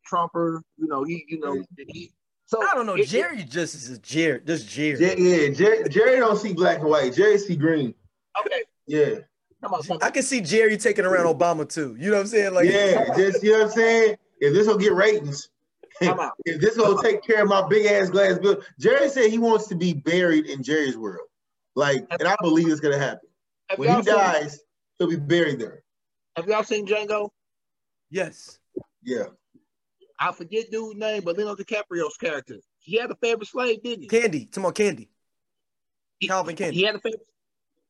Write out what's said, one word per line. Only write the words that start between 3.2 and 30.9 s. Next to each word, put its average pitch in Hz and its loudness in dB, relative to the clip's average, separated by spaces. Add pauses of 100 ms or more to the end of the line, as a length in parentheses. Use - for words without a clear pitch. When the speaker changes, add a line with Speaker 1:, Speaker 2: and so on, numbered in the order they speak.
Speaker 3:
just 147 -6
is 127 -16
a 123 -14
Jerry, 143 -2
just 147 -6
Jerry. 147 -4
Speaker 2:
Jer-, 180 2
yeah, 180 4
Jer-, 220 2
Jerry 233 4
don't 226 2
see 208 -6
black 170 0
and 156 -2
white. 139 2
Jerry 202 4
see 190 -4
green. 147 0 (440)
Speaker 1:
Okay. 180 -6 (240)
Speaker 2:
Yeah. 143 0 (480)
Speaker 1:
Come 196 -6
on, 165 -6
come 170 -6
on. - -6
Speaker 3:
I - 0
can 269 -2
see 254 -2
Jerry 214 2
taking 208 0
around 185 2
Obama 165 0
too. 135 -8
You 180 -4
know 208 2
what 196 2
I'm 196 -6
saying? 208 0
Like, 175 6
Speaker 2:
Yeah, 190 2
just, 190 2
you 214 4
know 220 6
what 214 4
I'm 214 -6
saying? 226 4 (240)
If 143 4
this 208 4
will 214 4
get 190 4
ratings, 180 0 (540)
Speaker 1:
Come 180 0
on. 147 -4
Speaker 2:
<laughs> - -18
if 160 -6
this 220 2
will 202 4
take 214 0
care 220 2
of 196 4
my 196 2
big 208 2
ass 202 2
glass 190 2
bill, 196 2 (180)
Jerry 262 4
said 240 2
he 226 0
wants 220 2
to 196 -6
be 170 0
buried 165 2
in 139 -10
Jerry's 135 -2
world. 95 -10 (480)
Like, 139 0
Speaker 1:
Have 170 -4
Speaker 2:
and 170 0
I 202 2
believe 165 2
it's 151 0
gonna 143 0
happen. 123 -6 (440)
Speaker 1:
have 196 -4
Speaker 2:
When 233 0
he 240 6
Speaker 1:
y'all 233 4
seen 208 4
Speaker 2:
dies, 160 0 (380)
he'll 175 0
be 165 -2
buried 147 0
there. - -12 (540)
Speaker 1:
Have 170 -8
y'all 214 0
seen 208 -4
Django? 208 -4 (800)
Speaker 3:
Yes. 165 -10 (440)
Speaker 2:
Yeah. 117 -6 (960)
Speaker 1:
I 175 -4
forget 202 -8
dude's 220 -10